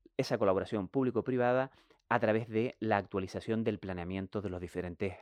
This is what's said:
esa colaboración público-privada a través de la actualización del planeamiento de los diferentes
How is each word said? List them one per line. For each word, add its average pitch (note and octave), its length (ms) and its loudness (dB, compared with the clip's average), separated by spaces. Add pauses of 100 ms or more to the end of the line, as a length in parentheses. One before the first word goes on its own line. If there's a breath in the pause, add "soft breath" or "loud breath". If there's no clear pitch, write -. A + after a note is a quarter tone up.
(160)
esa C3 220 -2
colaboración F#2+ 500 2
público-privada B2+ 800 0 (380 soft breath)
a A#2 120 4
través A2 280 2
de A2+ 320 0
la A2 160 2
actualización G2+ 640 -2
del G#2+ 160 -2
planeamiento F#2+ 640 -6
de G2 100 -4
los F2+ 100 -6
diferentes F2+ 600 -6